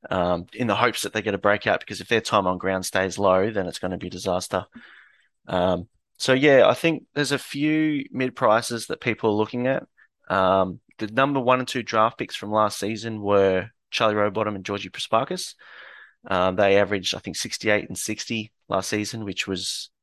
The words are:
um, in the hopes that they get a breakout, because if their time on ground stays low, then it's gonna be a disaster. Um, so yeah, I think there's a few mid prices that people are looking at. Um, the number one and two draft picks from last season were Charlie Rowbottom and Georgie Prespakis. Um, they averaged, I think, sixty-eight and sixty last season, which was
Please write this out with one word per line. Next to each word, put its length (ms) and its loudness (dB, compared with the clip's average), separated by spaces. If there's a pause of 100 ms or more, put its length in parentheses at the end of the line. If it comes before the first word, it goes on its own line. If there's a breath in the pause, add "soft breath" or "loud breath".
um, 440 0
in 140 -2
the 80 2
hopes 260 0
that 100 -6
they 100 -2
get 120 -2
a 40 -2
breakout, 440 2
because 180 -12
if 80 -12
their 140 2
time 260 2
on 100 0
ground 280 -2
stays 340 -2
low, 320 4
then 160 -2
it's 120 -8
gonna 180 -4
be 100 -8
a 20 -6
disaster. 560 -4 (840 loud breath)
Um, 420 0 (280)
so 140 0
yeah, 360 8
I 60 6
think 300 0 (100)
there's 200 -2
a 40 -2
few 760 -2
mid 220 -4
prices 540 2
that 140 -6
people 300 0
are 20 2
looking 340 -2
at. 180 -2 (440 soft breath)
Um, 500 2 (200)
the 80 -6
number 340 0
one 180 4
and 80 -4
two 160 -6
draft 340 0
picks 180 -10
from 160 -8
last 280 2
season 420 -6
were 480 2 (220)
Charlie 240 2
Rowbottom 400 0
and 80 -12
Georgie 260 -6
Prespakis. 680 -4 (720 loud breath)
Um, 280 2
they 220 6
averaged, 380 0
I 40 -10
think, 160 -10
sixty-eight 540 -2
and 80 -10
sixty 560 -8 (160)
last 200 -2
season, 360 -4
which 220 -6
was 420 -6 (140)